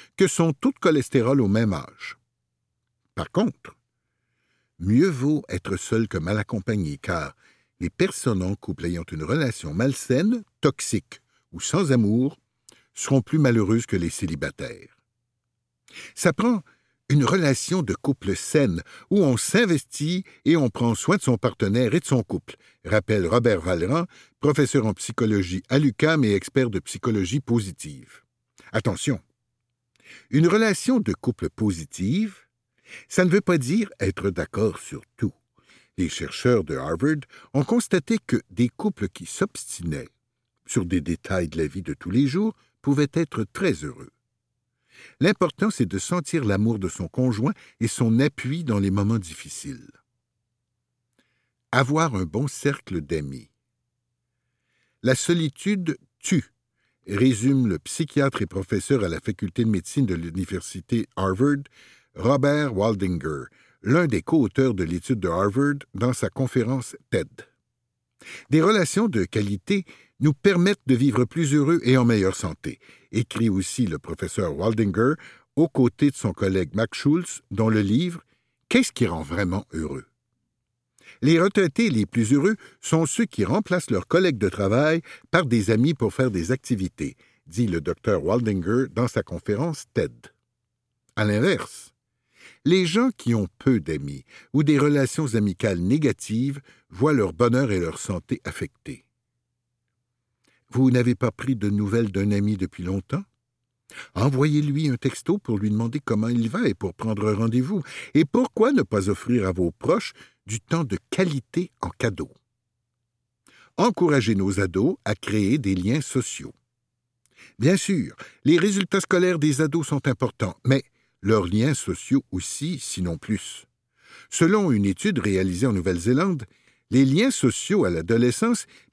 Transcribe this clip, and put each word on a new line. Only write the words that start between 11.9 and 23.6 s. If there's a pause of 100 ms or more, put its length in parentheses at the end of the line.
amour (540)
seront
plus
malheureuses
que
les
célibataires. (1160)
Ça
prend (480)
une
relation
de
couple
saine (260)
où
on
s'investit (220)
et
on
prend
soin
de
son
partenaire
et
de
son
couple, (300)
rappelle
Robert